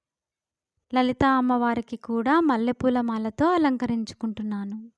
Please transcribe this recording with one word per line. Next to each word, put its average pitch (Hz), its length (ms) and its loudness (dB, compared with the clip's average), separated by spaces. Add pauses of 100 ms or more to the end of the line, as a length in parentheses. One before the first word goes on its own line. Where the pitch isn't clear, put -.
(960)
లలితా 254 360 2
అమ్మవారికి 240 640 0
కూడా 233 440 0
మల్లెపూల 247 600 2
మాలతో 226 520 0
అలంకరించుకుంటున్నాను. 226 1500 -2